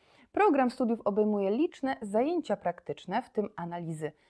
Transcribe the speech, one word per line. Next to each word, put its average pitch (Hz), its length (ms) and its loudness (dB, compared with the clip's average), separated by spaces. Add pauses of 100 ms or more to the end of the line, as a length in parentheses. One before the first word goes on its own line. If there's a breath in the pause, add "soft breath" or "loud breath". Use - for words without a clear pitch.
(320 soft breath)
Program 277 400 4
studiów 233 340 0
obejmuje 202 460 2
liczne 262 500 -2
zajęcia 226 560 0
praktyczne, 175 640 -6
w - 80 -20
tym - 260 -4
analizy 165 560 -8 (180)